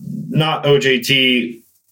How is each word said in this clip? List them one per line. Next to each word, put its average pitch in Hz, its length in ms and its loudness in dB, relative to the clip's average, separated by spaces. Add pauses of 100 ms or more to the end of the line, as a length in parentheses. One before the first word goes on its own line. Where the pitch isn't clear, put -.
(300)
not 151 360 0
O 143 120 4
J 131 220 2
T 127 640 0 (300)